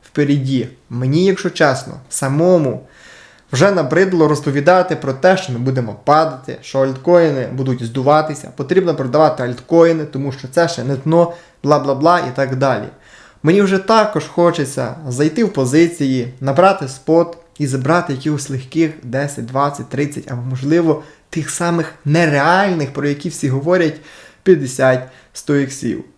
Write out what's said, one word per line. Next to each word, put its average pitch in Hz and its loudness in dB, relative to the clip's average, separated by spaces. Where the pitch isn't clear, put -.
впереді. 135 -2
Мені, 131 0
якщо 185 0
чесно, 139 0
самому 143 0
вже 165 4
набридло 170 2
розповідати 151 2
про 135 -6
те, 180 2
що - -6
ми 120 -6
будемо 123 -2
падати, 143 0
що - -6
альткоїни 139 2
будуть 127 -4
здуватися, 139 0
потрібно 170 0
продавати 139 0
альткоїни, 160 2
тому 139 -6
що 131 -14
це 170 2
ще 123 -8
не 135 -2
дно, 170 2
бла-бла-бла 143 2
і 131 -4
так 135 -2
далі. 127 0
Мені 185 4
вже 190 2
також 202 2
хочеться 143 -2
зайти 151 0
в 190 -2
позиції, 135 0
набрати 151 2
спот 165 0
і 147 -2
забрати 143 0
якихось 139 -4
легких 151 -2
десять, 127 -6
двадцять, 135 -4
тридцять, 135 -6
або, 120 -8
можливо, 147 0
тих 151 -6
самих 170 -4
нереальних, 160 2
про 143 -4
які 143 -4
всі 147 -4
говорять, 151 0
п'ятдесят, 131 2
сто - -2
іксів. 131 -4